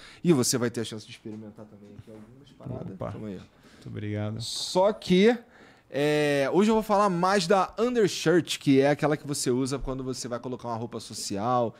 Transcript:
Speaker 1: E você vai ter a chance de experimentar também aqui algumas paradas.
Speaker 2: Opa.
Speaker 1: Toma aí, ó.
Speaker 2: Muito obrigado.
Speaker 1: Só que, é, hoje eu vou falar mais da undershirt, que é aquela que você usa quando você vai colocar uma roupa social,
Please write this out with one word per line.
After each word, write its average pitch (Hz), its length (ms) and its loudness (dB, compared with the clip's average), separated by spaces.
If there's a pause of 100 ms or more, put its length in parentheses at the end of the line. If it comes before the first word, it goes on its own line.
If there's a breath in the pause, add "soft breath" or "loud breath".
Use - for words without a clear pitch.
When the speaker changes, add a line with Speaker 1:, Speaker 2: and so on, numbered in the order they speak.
(240 loud breath)
Speaker 1:
E 170 100 6
você 127 240 2
vai 117 140 0
ter 120 100 -4
a - 20 -6
chance 110 220 -10
de - 60 -20
experimentar 110 540 -16
também 104 240 -20 (100)
aqui - 100 -20
algumas 113 480 -20
paradas. - 380 -12
Speaker 2:
Opa. 113 160 -10
Speaker 1:
Toma 110 160 -12
aí, 98 80 -8
ó. - 60 -14
Speaker 2:
Muito - 480 -20
obrigado. 107 520 -6
Speaker 1:
Só 185 500 0
que, 214 460 4 (500 loud breath)
é, 143 640 0
hoje 208 200 4
eu - 20 4
vou 220 80 4
falar 208 260 2
mais 185 380 2
da 185 320 2
undershirt, 202 800 2
que 135 240 4
é 139 80 4
aquela 147 260 0
que 147 120 -8
você 139 240 -2
usa 131 260 -2
quando 131 260 -8
você 127 240 -8
vai 117 120 -6
colocar 123 280 -10
uma 120 100 -6
roupa 117 220 -8
social, 113 800 -2